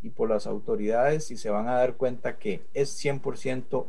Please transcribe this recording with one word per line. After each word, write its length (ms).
y 80
por 200
las 180
autoridades, 840
y 60
se 120
van 180
a 80
dar 200
cuenta 420
que 240
es 160
cien 300
por 180
ciento 520